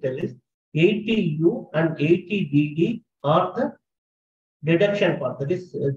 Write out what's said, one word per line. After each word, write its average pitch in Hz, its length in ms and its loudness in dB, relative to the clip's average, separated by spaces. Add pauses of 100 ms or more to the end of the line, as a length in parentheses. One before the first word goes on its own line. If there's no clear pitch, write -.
tell 131 140 -4
is 135 160 -6 (420)
A 165 120 4 (160)
T 190 360 0
U 175 340 0
and 160 200 0
A 143 140 -2
T 180 440 0
D 147 240 2
D 208 280 -2 (200)
are 170 320 2
the 277 180 -4 (920)
deduction 170 560 2
part. - 200 -6
That 139 120 -4
is, - 240 -6
uh, 143 220 -2